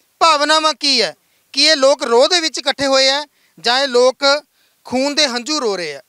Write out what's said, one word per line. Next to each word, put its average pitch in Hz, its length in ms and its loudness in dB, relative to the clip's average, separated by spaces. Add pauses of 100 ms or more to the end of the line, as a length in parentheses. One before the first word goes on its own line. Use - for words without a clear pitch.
(200)
ਭਾਵਨਾਵਾਂ 311 600 2
ਕੀ 269 220 0
ਹੈ 156 140 -4 (380)
ਕਿ 277 100 0
ਇਹ 302 120 4
ਲੋਕ 277 280 2
ਰੋਹ 240 240 2
ਦੇ 349 120 0
ਵਿੱਚ 320 180 -6
ਇਕੱਠੇ 277 300 -4
ਹੋਏ 269 220 2
ਆ 285 160 -2 (340)
ਜਾਂ 240 200 -2
ਇਹ 285 80 -2
ਲੋਕ 262 560 0 (400)
ਖੂਨ 277 320 -4
ਦੇ 302 120 0
ਹੰਝੂ 247 340 -6
ਰੋ 202 160 -4
ਰਹੇ 156 180 -8
ਆ? 135 140 -18